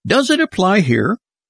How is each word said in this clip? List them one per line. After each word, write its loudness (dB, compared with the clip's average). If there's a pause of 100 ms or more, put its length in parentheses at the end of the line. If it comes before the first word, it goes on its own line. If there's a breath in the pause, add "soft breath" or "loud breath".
Does 0
it 0
apply 0
here? 0 (320)